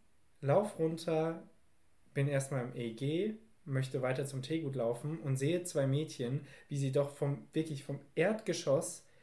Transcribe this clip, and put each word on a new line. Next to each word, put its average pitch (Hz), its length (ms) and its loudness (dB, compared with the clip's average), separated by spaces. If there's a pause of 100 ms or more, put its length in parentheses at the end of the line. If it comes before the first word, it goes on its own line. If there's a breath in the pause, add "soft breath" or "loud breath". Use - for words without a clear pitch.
(400)
lauf 180 380 4
runter, 165 640 0 (720)
bin 139 140 2
erstmal 139 360 0
im 131 120 -8
E 117 160 -2
G, 165 420 0 (300)
möchte 131 380 0
weiter 131 220 0
zum 135 180 -6
Teegut 151 340 -2
laufen 123 420 0
und 135 180 0
sehe 165 280 2
zwei 139 240 2
Mädchen, 139 580 0 (220 loud breath)
wie 147 100 -4
sie 139 140 2
doch 143 240 4
vom, 143 360 -2
wirklich 160 300 -2
vom 139 160 -6 (160)
Erdgeschoss 156 920 0 (180 soft breath)